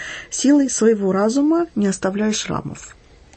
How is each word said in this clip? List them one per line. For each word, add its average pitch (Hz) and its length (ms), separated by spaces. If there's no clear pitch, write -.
силой 277 400
своего 208 420
разума, 277 640
не 208 120
оставляя 202 460
шрамов. - 640